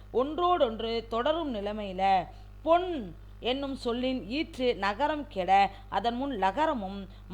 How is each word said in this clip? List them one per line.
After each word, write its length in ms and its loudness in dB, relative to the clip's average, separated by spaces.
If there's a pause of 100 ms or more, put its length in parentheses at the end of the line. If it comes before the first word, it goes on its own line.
(120)
ஒன்றோடொன்று 800 2 (160)
தொடரும் 480 0
நிலைமையில 480 -4 (580)
பொன் 280 4 (500)
என்னும் 460 -2
சொல்லின் 440 0
ஈற்று 460 -2
நகரம் 520 0
கெட, 240 0 (380)
அதன் 300 0
முன் 220 -2
லகரமும் 580 0 (340)